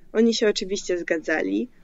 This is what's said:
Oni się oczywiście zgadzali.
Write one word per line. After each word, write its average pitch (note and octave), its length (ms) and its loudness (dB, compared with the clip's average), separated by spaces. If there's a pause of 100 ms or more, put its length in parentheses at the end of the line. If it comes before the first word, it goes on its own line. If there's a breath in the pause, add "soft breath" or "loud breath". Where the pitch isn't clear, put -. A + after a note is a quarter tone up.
(120 soft breath)
Oni A3+ 220 4
się A3 140 2
oczywiście F#3+ 500 -2
zgadzali. E3+ 720 -2 (160 soft breath)